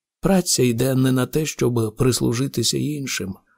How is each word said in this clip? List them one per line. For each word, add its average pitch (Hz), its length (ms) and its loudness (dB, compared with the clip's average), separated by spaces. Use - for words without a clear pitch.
Праця - 420 2
йде 127 320 2
не 131 180 2
на 127 140 2
те, 151 200 -2
щоб 120 520 -2
прислужитися 127 800 0
іншим, 127 560 -6